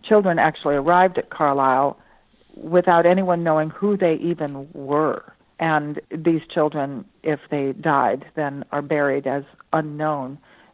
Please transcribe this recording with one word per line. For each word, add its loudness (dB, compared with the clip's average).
children 2
actually 0
arrived 4
at -6
Carlisle 2
without 4
anyone 4
knowing 0
who -2
they 2
even -6
were. -2
And -2
these 0
children, -2
if -2
they -4
died, 0
then -6
are -4
buried -2
as -4
unknown. -4